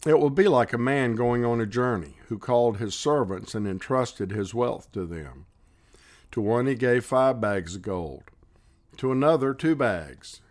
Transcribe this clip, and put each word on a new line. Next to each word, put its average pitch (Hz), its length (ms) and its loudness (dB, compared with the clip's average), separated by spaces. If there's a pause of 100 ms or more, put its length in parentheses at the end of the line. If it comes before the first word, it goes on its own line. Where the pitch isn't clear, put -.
it 156 120 6
will 143 120 4
be 190 180 4
like 123 240 4
a 120 60 -2
man 127 360 0
going 120 300 0
on 117 160 0
a 113 60 0
journey 107 500 -2 (120)
who 110 100 -6
called 120 400 2
his 104 160 -6
servants 104 600 -2
and 107 120 -4
entrusted 101 640 -4
his 101 240 -4
wealth 120 380 -4
to 95 120 -6
them. 76 400 -12 (840)
To 120 100 -4
one 117 260 0
he 139 80 0
gave 123 300 2
five 131 340 2
bags 98 380 -2
of 90 60 -14
gold, 85 480 -8 (640)
to 131 160 -2
another 135 400 4
two 156 240 0
bags, 85 640 -4 (100)